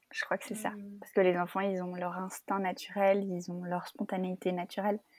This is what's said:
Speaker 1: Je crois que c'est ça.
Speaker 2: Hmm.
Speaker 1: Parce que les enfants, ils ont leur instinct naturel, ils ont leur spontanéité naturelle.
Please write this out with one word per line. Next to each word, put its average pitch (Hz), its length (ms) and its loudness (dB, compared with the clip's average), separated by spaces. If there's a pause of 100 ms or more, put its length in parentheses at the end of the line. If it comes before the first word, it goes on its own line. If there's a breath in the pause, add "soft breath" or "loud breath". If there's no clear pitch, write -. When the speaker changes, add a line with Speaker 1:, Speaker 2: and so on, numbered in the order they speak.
(120)
Speaker 1:
Je - 120 -4
crois 190 140 0
que - 80 -14
c'est - 80 -6
ça. 214 160 -4
Speaker 2:
Hmm. 202 300 -10
Speaker 1:
Parce - 120 -16
que - 80 4
les 185 160 6
enfants, 180 240 -2
ils 190 220 0
ont 180 120 -4
leur 180 220 -4
instinct 190 440 -2
naturel, 196 640 4
ils 180 260 -4
ont 180 140 -6
leur 175 240 -2
spontanéité 185 640 -2
naturelle. 196 480 0 (180)